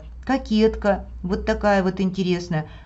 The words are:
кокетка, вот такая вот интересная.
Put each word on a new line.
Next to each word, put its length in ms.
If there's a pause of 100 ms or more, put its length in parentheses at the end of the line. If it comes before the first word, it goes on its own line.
(260)
кокетка, 800 (160)
вот 240
такая 380
вот 160
интересная. 680 (180)